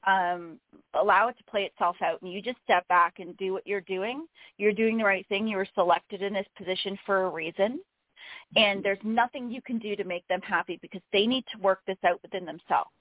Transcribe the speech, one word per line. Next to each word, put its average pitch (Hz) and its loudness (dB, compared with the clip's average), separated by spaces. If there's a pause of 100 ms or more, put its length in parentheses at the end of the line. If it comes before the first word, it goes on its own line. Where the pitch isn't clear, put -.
Um, 175 0 (340)
allow 190 4
it 247 -4
to - -20
play 202 -2
itself 175 -2
out, 165 -2
and 180 -10
you 196 -8
just 233 -8
step 180 2
back 175 4
and 180 -14
do 190 -4
what - -6
you're 202 -4
doing. 214 -6 (280)
You're 208 2
doing 226 2
the 220 0
right 196 2
thing. 220 -2
You 208 -2
were 196 0
selected 180 2
in 202 -2
this 190 -2 (100)
position 190 -6
for 190 2
a 185 0
reason, 175 -2 (760)
and 202 2
there's 196 0
nothing 233 0
you 254 -8
can 226 -6
do 208 -6
to 202 -6
make 180 -8
them 185 0
happy 175 -2
because - -14 (120)
they 208 4
need 254 0
to 220 -16
work 190 2
this 190 -4
out 175 2
within 180 -8
themselves 160 -4 (100)